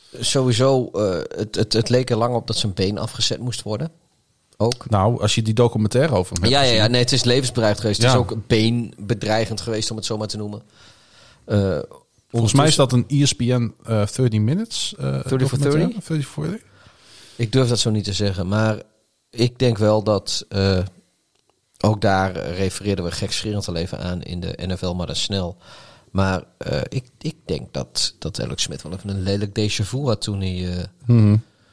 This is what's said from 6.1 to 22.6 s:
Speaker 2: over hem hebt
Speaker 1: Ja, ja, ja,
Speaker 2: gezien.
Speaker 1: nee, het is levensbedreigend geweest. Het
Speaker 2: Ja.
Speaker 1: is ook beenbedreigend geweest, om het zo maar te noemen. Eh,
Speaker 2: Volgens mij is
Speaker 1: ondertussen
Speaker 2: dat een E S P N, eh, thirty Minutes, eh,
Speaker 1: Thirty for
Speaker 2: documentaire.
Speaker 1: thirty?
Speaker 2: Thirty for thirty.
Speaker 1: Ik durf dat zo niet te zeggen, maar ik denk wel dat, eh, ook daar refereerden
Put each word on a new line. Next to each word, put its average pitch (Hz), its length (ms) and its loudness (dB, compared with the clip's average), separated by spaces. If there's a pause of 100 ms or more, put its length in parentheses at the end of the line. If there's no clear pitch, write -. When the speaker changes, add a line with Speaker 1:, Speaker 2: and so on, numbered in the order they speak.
Speaker 2:
over 92 200 0
hem 90 80 0
hebt 117 120 4
Speaker 1:
Ja, 143 80 4
ja, 131 80 4
ja, 117 60 4
Speaker 2:
gezien. 107 140 4
Speaker 1:
nee, 123 100 4
het 120 120 2
is 127 120 0
levensbedreigend 123 560 2
geweest. 104 220 0
Het 123 80 6
Speaker 2:
Ja. 127 60 6
Speaker 1:
is 127 60 4
ook 113 240 -6
beenbedreigend 110 1120 0
geweest, 107 300 -4
om 110 60 -8
het 107 100 -8
zo 113 100 -4
maar 107 120 -6
te 104 80 -8
noemen. 104 260 -10 (800)
Eh, 98 340 2 (520)
Speaker 2:
Volgens 113 220 2
mij 139 140 6
is 156 120 4
Speaker 1:
ondertussen 135 100 4
Speaker 2:
dat 123 40 0
een 123 300 2
E 147 40 6
S 135 60 0
P - 80 -8
N, 120 340 0 (100)
eh, 110 180 0
thirty 110 360 0
Minutes, 151 600 -2
eh, 135 60 -6
Speaker 1:
Thirty 135 240 -4
for 135 100 0
Speaker 2:
documentaire. 139 500 2
Speaker 1:
thirty? 226 180 -6
Speaker 2:
Thirty 156 180 -2
for 147 240 -8
thirty. 208 140 -8 (720)
Speaker 1:
Ik 113 160 -2
durf 127 160 4
dat 120 100 0
zo 117 120 0
niet 107 140 0
te 101 80 -4
zeggen, 92 360 -2
maar 107 340 0 (480)
ik 123 280 -2
denk 120 200 2
wel 107 240 4
dat, 101 460 -2
eh, 98 300 2 (1000)
ook 104 200 2
daar 95 360 2
refereerden 92 680 -4